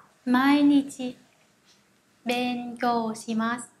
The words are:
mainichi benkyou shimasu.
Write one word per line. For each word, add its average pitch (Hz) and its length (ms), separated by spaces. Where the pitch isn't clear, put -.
mainichi 269 880
benkyou 240 920
shimasu. 226 480